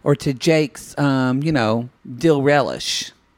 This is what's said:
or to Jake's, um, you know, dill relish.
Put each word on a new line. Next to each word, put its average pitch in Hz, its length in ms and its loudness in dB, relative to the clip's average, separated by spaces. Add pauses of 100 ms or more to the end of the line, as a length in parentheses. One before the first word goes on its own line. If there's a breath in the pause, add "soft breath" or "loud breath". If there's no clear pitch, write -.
or 143 120 2
to 139 180 -4
Jake's, 156 680 0
um, 135 440 0
you 160 80 -2
know, 120 380 0 (280)
dill 147 260 2
relish. 135 680 0 (260)